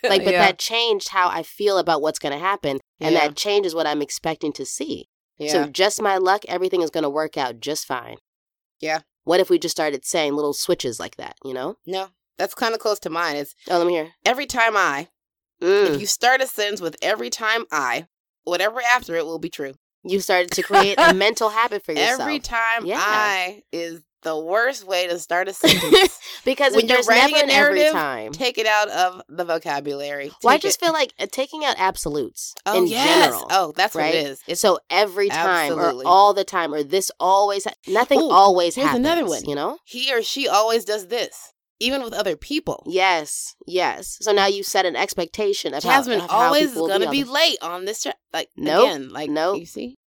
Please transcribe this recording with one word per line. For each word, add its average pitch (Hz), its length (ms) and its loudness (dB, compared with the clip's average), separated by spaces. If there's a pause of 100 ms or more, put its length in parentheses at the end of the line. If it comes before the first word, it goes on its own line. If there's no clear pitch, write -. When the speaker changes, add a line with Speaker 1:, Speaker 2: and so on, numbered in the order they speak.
Speaker 1:
Like, 196 220 2
but 190 80 2
Speaker 2:
Yeah. 175 120 4
Speaker 1:
that 185 140 2
changed 226 500 -2
how 180 200 2
I 165 140 -4
feel 202 340 0
about 160 240 2
what's 151 180 -2
gonna 143 200 -6
happen. 165 400 -2 (200)
And 160 140 0
Speaker 2:
Yeah. 156 140 4
Speaker 1:
that 147 80 -6
changes 202 400 0
what 160 120 0
I'm 147 140 -2
expecting 151 520 -6
to 135 120 -10
see. - 420 -10 (300)
Speaker 2:
Yeah. 151 140 -6
Speaker 1:
So 151 160 2
just 190 340 0
my 196 160 0
luck, 190 300 2
everything 180 340 -2
is 160 80 -2
gonna 156 200 -2
work 151 280 -4
out 123 220 -6
just 143 260 -6
fine. 117 320 -10 (640)
Speaker 2:
Yeah. 156 200 -4 (260)
Speaker 1:
What 170 140 4
if 185 100 2
we 175 100 4
just 165 160 -4
started 151 300 -2
saying 151 280 0
little 147 200 -2
switches 139 460 -4
like - 180 -12
that, - 180 -16 (100)
you 131 80 -10
know? 139 220 -8 (100)
Speaker 2:
No. 190 240 -6 (280)
That's 196 180 -6
kinda 226 240 -2
close 214 220 -2
to 175 100 -8
mine. 165 260 -2
It's 143 180 -8 (140)
Speaker 1:
Oh, 180 80 2
let 170 100 4
me 175 60 2
hear. 160 180 -2 (140)
Speaker 2:
every 254 220 0
time 226 280 2
I, 165 340 0 (520)
Speaker 1:
Mm. 190 320 2
Speaker 2:
if 139 80 -2
you 104 60 -6
start 254 340 2
a 262 60 -2
sentence 208 340 -6
with 160 200 -8
"every 214 280 -2
time 226 420 -2
I," 143 360 -2 (360)
whatever 202 380 -2
after 240 340 0
it 165 100 -2
will 165 140 -8
be 160 100 -8
true. 135 260 -10 (300)
Speaker 1:
You 185 140 -2
started 180 320 0
to - 120 -2
create 196 360 4
a 330 140 8
Speaker 2:
<laughs> - 0 -
Speaker 1:
mental 202 360 2
habit 220 360 -2
for 165 80 -6
yourself. 220 260 0
Speaker 2:
"Every 294 200 -4
time 226 460 -4
Speaker 1:
Yeah. 180 140 -4
Speaker 2:
I" 208 640 -2 (100)
is 165 300 -10 (220)
the 160 140 -4
worst 214 480 -2
way 185 220 -2
to 175 120 -4
start 180 280 -2
a 196 60 -10
Speaker 1:
<laughs> - 100 -4
Speaker 2:
sentence. 330 540 4 (260)
Speaker 1:
Because 269 300 2
Speaker 2:
When 226 120 4
Speaker 1:
if 226 40 -6
Speaker 2:
you're 247 80 6
Speaker 1:
there's 247 100 2
Speaker 2:
writing 247 280 6
Speaker 1:
never - 20 4
Speaker 2:
a 294 60 4
Speaker 1:
an 277 80 0
every 285 280 4
Speaker 2:
narrative, 311 140 4
Speaker 1:
time. 131 400 -4
Speaker 2:
take - 240 -4
it 220 80 -2
out 214 240 2
of 185 400 -2
the 175 160 -6
vocabulary. 143 840 -6 (120)
Speaker 1:
Well, 240 100 6
I - 40 6
Speaker 2:
Take 294 60 0
Speaker 1:
just 392 180 -2
Speaker 2:
it 359 40 -2
Speaker 1:
feel 320 80 2
like, 302 260 -2
uh, - 120 -6
taking 302 320 -6
out 277 140 0
absolutes 151 760 -4 (120)
Speaker 2:
Oh, 208 120 0
Speaker 1:
in 175 100 2
Speaker 2:
yes. 247 200 0
Speaker 1:
general, 320 420 4
Speaker 2:
Oh, 180 260 2
that's 190 200 0
what 160 60 -2
it - 20 0
Speaker 1:
right? 160 120 2
Speaker 2:
is. 143 320 -4
It's 175 140 -6
Speaker 1:
So 190 180 4 (100)
every 202 400 2
time 170 420 0
Speaker 2:
Absolutely. 147 340 -2
Speaker 1:
or 160 40 2
all 202 240 8
the 196 120 0
time 165 280 -4
or 151 100 -2
this 180 260 -2 (100)
always 196 460 4
ha-, 214 80 -8 (140)
nothing 240 340 4
Speaker 2:
Ooh, 320 100 0
Speaker 1:
always 180 440 6
Speaker 2:
here's 269 120 2
Speaker 1:
happens, 254 180 2
Speaker 2:
another 330 200 2
one. 156 200 -4
Speaker 1:
you 143 100 -4
know? 190 300 -4
Speaker 2:
"He 262 280 -6
or 233 80 0
she 269 260 -4
always 226 380 2
does 202 220 -4
this, - 460 -8 (280)
even 262 200 -2
with 233 120 -10
other 196 240 -2
people." - 500 -6
Speaker 1:
Yes, 180 680 -2 (120)
yes. 170 540 -4
So 214 100 0
now 196 160 6
you 196 160 -2
set 190 220 0
an 165 100 -2
expectation 190 800 -4
of 143 100 -6
how, - 140 -2
Speaker 2:
"Jasmine 240 240 0
Speaker 1:
of 175 80 -8
how 185 160 2
Speaker 2:
always 294 240 4
Speaker 1:
people 233 140 -4
will 165 40 -2
Speaker 2:
gonna 190 240 0
Speaker 1:
be 277 60 0
Speaker 2:
be 277 60 0
Speaker 1:
on 247 40 -6
the 254 60 -12
Speaker 2:
late 302 280 2
on 175 240 -8
this 214 180 -8
trip." - 120 -6 (160)
Like, - 240 -6
Speaker 1:
Nope, 175 320 2
Speaker 2:
again, 139 220 -8
like, 147 200 -10
Speaker 1:
nope. 165 300 -2
Speaker 2:
you 170 60 -14
see? 247 420 -14